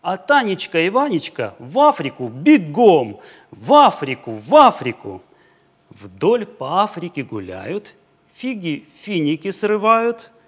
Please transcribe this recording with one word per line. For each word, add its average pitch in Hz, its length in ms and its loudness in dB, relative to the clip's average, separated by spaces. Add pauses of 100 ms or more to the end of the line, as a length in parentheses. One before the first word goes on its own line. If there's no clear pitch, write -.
А 185 140 -6
Танечка 208 640 -2
и 170 100 0
Ванечка 196 680 -4
в 135 180 -8
Африку 277 480 0
бегом, 156 920 2 (320)
в 113 200 -2
Африку, 151 600 2
в 110 240 0
Африку. 127 680 2 (680)
Вдоль 202 560 -2
по 156 360 -4
Африке 175 400 -8
гуляют, 104 720 -12 (400)
фиги, 180 500 -8 (160)
финики 165 520 -4
срывают. 220 800 -2 (160)